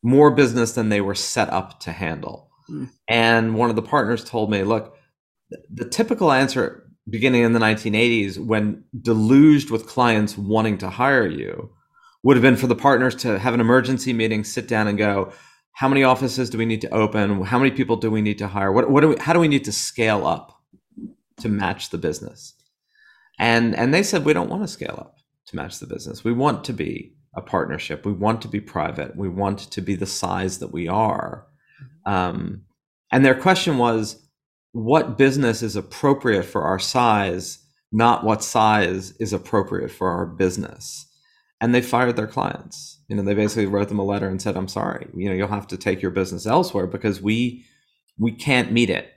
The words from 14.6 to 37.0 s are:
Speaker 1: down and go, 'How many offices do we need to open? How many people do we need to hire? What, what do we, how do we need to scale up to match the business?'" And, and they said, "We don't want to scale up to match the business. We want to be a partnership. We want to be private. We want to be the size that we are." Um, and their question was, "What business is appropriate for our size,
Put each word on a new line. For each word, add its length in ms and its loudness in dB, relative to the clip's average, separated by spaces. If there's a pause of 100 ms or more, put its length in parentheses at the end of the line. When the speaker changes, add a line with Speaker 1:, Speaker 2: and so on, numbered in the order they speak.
Speaker 1:
down 200 0
and 100 -2
go, 340 0 (400)
'How 160 -2
many 160 4
offices 460 0
do 80 -6
we 80 0
need 160 -2
to 120 -6
open? 480 0
How 160 0
many 120 2
people 260 -2
do 140 -2
we 120 0
need 160 -2
to 100 -6
hire? 240 -2
What, 180 2
what 100 6
do 80 6
we, 100 4
how 140 -2
do 80 4
we 80 4
need 160 2
to 80 -6
scale 540 -2
up 360 -6 (760)
to 80 -6
match 420 -2
the 80 -6
business?'" 560 -8 (840)
And, 360 2
and 180 0
they 100 4
said, 220 0
"We 100 4
don't 160 -2
want 120 -6
to 60 -6
scale 300 -10
up 180 -20 (300)
to 100 -14
match 220 -10
the 80 -14
business. 380 -12
We 80 0
want 320 0
to 80 -8
be 420 -8 (220)
a 60 -10
partnership. 640 -4
We 60 -2
want 300 -2
to 60 -14
be 120 -6
private. 560 -6
We 120 -6
want 300 -4 (140)
to 100 -8
be 140 -4
the 100 -6
size 540 -6
that 120 -12
we 140 -6
are." 600 -4 (600)
Um, 560 -4 (480)
and 140 4
their 100 8
question 420 2
was, 480 0 (460)
"What 480 0
business 420 4
is 140 -6
appropriate 680 0
for 180 -4
our 160 0
size, 800 0 (320)